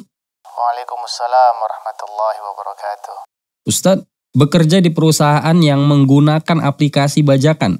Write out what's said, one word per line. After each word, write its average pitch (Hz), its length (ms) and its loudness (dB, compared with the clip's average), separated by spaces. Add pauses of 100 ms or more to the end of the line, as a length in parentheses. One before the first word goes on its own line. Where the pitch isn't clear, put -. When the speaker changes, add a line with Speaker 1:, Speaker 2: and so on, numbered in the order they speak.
(420)
Speaker 1:
Waalaikumsalam 120 1120 -2
warahmatullahi 107 840 -6 (120)
wabarakatuh. 101 640 -12 (480)
Speaker 2:
Ustadz, 185 420 -2 (300)
bekerja 156 480 2
di 170 80 2
perusahaan 151 640 0
yang 143 320 2
menggunakan 147 800 2
aplikasi 143 560 0
bajakan, 135 580 0